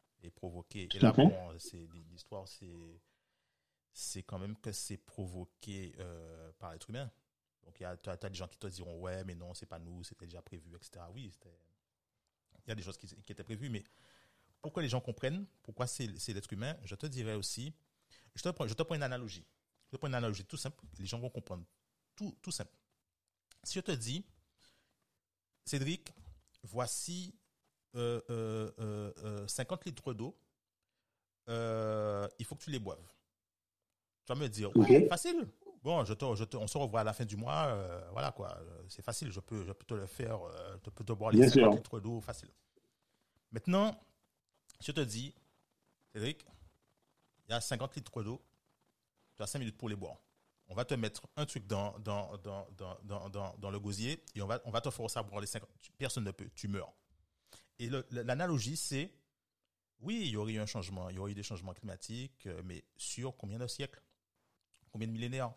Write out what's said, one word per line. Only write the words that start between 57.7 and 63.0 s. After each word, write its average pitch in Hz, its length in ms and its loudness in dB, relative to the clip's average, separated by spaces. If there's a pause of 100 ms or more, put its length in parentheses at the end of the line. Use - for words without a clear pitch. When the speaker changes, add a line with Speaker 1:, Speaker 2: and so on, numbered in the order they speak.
Speaker 1:
Et 120 80 -4
le, 131 220 -2
le, 123 140 -4
l'analogie, 135 520 2
c'est, 139 380 -2 (880)
oui, 214 240 -2
il 131 60 0
y 104 40 0
aurait 107 180 0
eu 107 60 0
un 107 60 2
changement, 95 440 -4
il 95 60 -6
y 92 40 -6
aurait 101 120 -2
eu 101 40 -4
des 101 80 -6
changements 95 300 -6
climatiques, 113 760 -10
euh, 85 180 -6
mais 87 180 -8 (140)
sur - 400 -6